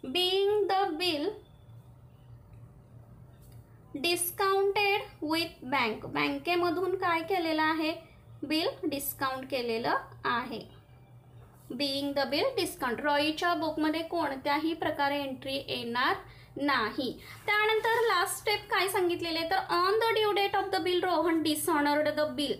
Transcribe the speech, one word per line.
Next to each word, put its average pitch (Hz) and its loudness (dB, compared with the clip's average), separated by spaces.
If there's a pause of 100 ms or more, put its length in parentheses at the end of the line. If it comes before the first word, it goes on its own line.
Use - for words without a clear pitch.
Being 381 2
the 381 2 (180)
bill 330 -2 (2750)
discounted 392 2 (220)
with 330 -2 (100)
bank. 247 -2
बँकेमधून 349 0
काय 339 2
केलेलं 330 2
आहे, 320 2 (500)
Bill 311 0 (160)
discount 269 -4
केलेलं 240 0 (280)
आहे. 240 -2 (1120)
Being 277 -2
the 269 2
bill 453 2
discount. 262 -2
रॉईच्या 302 2
बुकमध्ये 311 0
कोणत्याही 302 0
प्रकारे 285 0
entry 269 -6
येणार 247 0 (420)
नाही. 254 0 (340)
त्यानंतर 440 2
last 381 2
step 415 -2
काय 381 2
सांगितलेलं 339 0
आहे, 330 -2
तर 381 2 (160)
on 381 4
the 453 4
due 427 4
date 403 2
of 392 0
the 339 0
bill, 359 2
रोहन 330 2
dishonored 302 2
the 302 2 (140)
bill 262 0